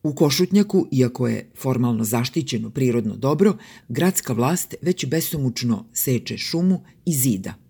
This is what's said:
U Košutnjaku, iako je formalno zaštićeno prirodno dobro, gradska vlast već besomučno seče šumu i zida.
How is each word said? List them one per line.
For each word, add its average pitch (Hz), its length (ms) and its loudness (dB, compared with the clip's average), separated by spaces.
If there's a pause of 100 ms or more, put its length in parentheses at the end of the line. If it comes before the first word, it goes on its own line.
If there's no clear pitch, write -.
U 151 120 -2
Košutnjaku, 180 760 2
iako 127 360 2
je 113 280 -4
formalno 120 480 0
zaštićeno 117 680 -2
prirodno 117 460 0
dobro, 151 400 2 (320)
gradska 139 440 -2
vlast 127 500 0
već 175 240 -2
besomučno 131 880 -2
seče - 460 -2
šumu 180 460 0 (200)
i 170 100 0
zida. 113 400 0 (160)